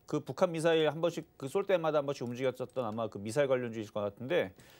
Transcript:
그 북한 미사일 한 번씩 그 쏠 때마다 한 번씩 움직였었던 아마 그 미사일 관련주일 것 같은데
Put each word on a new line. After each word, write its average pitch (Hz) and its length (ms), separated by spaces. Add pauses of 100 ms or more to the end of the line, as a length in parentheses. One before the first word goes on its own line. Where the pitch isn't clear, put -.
그 151 140
북한 170 320
미사일 160 360
한 151 120
번씩 160 380
그 135 100
쏠 196 180
때마다 160 320
한 139 80
번씩 139 200
움직였었던 123 580
아마 110 240
그 104 100
미사일 113 300
관련주일 117 420
것 107 100
같은데 104 520 (280)